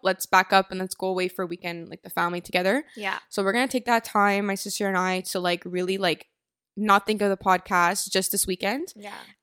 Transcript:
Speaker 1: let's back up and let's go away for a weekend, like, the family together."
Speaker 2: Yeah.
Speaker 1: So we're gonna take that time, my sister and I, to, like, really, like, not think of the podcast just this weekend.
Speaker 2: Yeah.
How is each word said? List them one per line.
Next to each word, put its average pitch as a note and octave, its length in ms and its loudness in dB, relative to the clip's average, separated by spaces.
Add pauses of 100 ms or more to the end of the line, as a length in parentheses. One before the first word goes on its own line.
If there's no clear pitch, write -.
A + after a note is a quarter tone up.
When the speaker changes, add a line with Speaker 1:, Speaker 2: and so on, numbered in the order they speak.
Speaker 1:
let's F#3+ 240 -2
back F#3 260 4
up F#3+ 160 4
and F#3 100 -6
let's F#3+ 140 -6
go - 140 -4
away F3+ 200 -2
for - 140 -8
a F3+ 60 -4
weekend, E3+ 420 -10
like, - 140 -16
the F#3+ 80 -18
family F3 280 -2
together." F#3+ 460 0 (100)
Speaker 2:
Yeah. G3+ 220 -6 (120)
Speaker 1:
So G3+ 140 -2
we're G3 80 2
gonna B3 160 2
take A#3+ 180 -2
that A#3 180 2
time, G3+ 420 2
my G3 100 -2
sister G3+ 320 -4
and F#3+ 80 0
I, F#3 260 0
to, F#3 180 -6
like, F3 260 -2
really, F3+ 320 -2
like, F3 300 -2 (500)
not G3+ 300 4
think G#3+ 160 0
of G3+ 80 4
the F#3+ 60 0
podcast F3+ 720 2
just F#3+ 200 0
this G3+ 140 -2
weekend. A3 500 -4
Speaker 2:
Yeah. G#3 220 -16 (260)